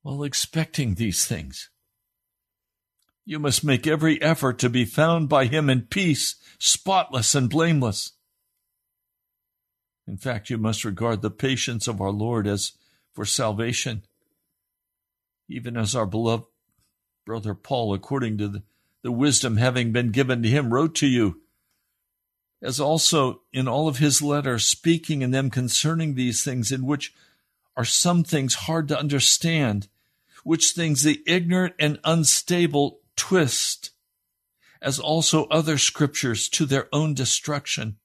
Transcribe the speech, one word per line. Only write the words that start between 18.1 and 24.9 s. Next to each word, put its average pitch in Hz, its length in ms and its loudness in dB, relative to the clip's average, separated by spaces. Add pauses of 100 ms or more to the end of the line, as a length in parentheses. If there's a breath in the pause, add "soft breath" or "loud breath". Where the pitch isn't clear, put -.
to 104 100 -4
the, 98 140 -10 (400)
the 123 100 -4
wisdom 123 420 2
having 120 380 2
been 120 180 0
given 123 320 2
to 110 60 2
him, 123 240 2
wrote 156 220 0
to 147 120 2
you, 117 320 2 (1200)
as 131 200 -6
also 147 640 2 (100)
in 131 160 -2
all 147 180 0
of 131 120 -2
his 147 220 4
letters, 143 440 0
speaking 160 560 0